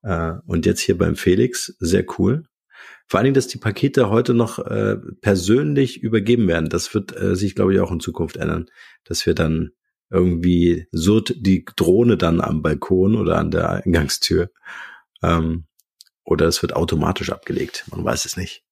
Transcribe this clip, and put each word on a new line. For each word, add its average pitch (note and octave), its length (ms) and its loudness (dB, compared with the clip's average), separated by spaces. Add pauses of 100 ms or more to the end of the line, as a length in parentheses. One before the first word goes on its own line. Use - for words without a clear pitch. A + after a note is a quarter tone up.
Äh, E2+ 300 -2 (120)
und E2+ 200 -2
jetzt F#2+ 160 2
hier F2+ 160 0
beim E2+ 180 0
Felix, A2+ 640 0
sehr F#2 240 0 (160)
cool. B2+ 240 0 (640)
Vor - 120 0
allen A#2 60 2
Dingen, C3+ 100 2
dass C3 120 2
die - 120 -12
Pakete A#2 500 0
heute A#2+ 240 2
noch, A#2 260 0
äh, G#2 380 -2 (240)
persönlich B2 840 2
übergeben A2 460 2
werden. D#2+ 200 0
Das - 240 -4
wird, - 220 -4
äh, F#2 220 0
sich, G2 180 -2
glaub G2 160 2
ich, F#2+ 80 4
auch F2 120 0
in E2 100 -4
Zukunft E2 340 -6
ändern, D#2+ 300 -4 (400)
dass - 200 -6
wir F2 80 2
dann D#2+ 380 0 (380)
irgendwie F2 840 2
surrt G#2 460 0
die F#2+ 260 2 (120)
Drohne G2+ 420 4
dann E2+ 240 2
am D2+ 200 -2
Balkon F#2 540 2
oder E2 220 0
an E2 140 0
der E2 180 0
Eingangstür. E2+ 840 0 (720)
Ähm, E2 420 0 (580)
oder - 240 2
es - 160 -2
wird - 120 -6
automatisch D#2+ 560 -2
abgelegt. - 600 -8
Man - 120 -8
weiß - 220 -2
es - 100 -10
nicht. - 360 -10